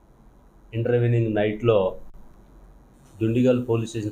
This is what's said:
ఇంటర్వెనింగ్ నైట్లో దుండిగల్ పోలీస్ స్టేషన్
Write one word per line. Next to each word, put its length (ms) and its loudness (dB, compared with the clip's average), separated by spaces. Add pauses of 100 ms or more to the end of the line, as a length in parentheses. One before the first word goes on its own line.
(760)
ఇంటర్వెనింగ్ 600 2
నైట్లో 600 2 (1300)
దుండిగల్ 460 2
పోలీస్ 220 0
స్టేషన్ 220 -6